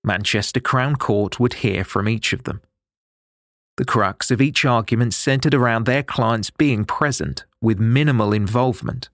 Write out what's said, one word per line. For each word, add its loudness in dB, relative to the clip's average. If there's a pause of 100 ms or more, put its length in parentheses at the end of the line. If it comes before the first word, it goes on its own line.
Manchester -2
Crown 0
Court -2
would 2
hear 0
from -2
each -2
of -4
them. -8 (1120)
The -4
crux 0
of 2
each 2
argument 0
centred 2
around 2
their 2
clients -2
being 0
present -2 (160)
with 2
minimal 2
involvement. -2